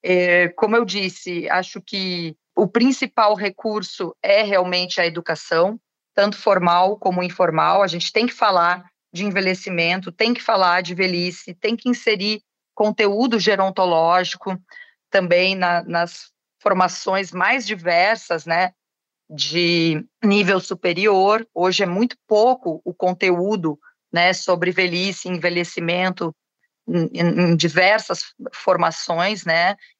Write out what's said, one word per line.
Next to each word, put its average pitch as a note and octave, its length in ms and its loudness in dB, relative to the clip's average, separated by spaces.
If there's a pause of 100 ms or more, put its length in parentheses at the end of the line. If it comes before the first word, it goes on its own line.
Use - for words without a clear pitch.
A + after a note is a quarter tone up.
é, F3+ 460 4
como G#3+ 260 0
eu A#3 80 4
disse, F#3 640 -6
acho F#3 320 -4
que F3+ 560 -8 (220)
o G#3+ 100 2
principal A#3 680 2
recurso G3+ 840 -6
é G3+ 200 4
realmente F3+ 580 -2
a F3 60 2
educação, E3+ 720 -2 (340)
tanto G3+ 240 2
formal F#3 600 2
como F3+ 260 -2
informal. E3+ 600 2
A F#3+ 40 2
gente E3+ 240 -6
tem A3 140 0
que A#3+ 80 -4
falar F3+ 500 2 (300)
de F3+ 100 -8
envelhecimento, F#3 880 -2
tem A#3 220 0
que A#3 80 -8
falar F#3 400 2
de F3 140 -8
velhice, F3+ 580 -4
tem A3+ 220 -4
que A3+ 120 -6
inserir G#3+ 540 -2 (320)
conteúdo G#3+ 640 0
gerontológico F#3 1200 0 (500)
também F#3 460 2
na, F3 280 0
nas E3+ 480 -6 (300)
formações F#3+ 720 0
mais G3+ 340 -2
diversas, F3+ 800 0
né, F3 280 -2 (580)
de E3 720 0 (200)
nível G3+ 360 4
superior. G3 920 0
Hoje F#3 300 0
é - 20 -2
muito G3 320 -2 (100)
pouco G#3+ 560 2
o F3+ 100 -8
conteúdo, F3+ 840 -2 (320)
né, F3 220 2
sobre F3+ 380 -2
velhice F3+ 560 -2
e F#3 40 -4
envelhecimento F3 1040 -4 (520)
em, E3 260 0
em, E3+ 380 2
em E3+ 40 4
diversas F3+ 800 0 (180)
formações, F3 920 -2
né, E3+ 300 0 (240)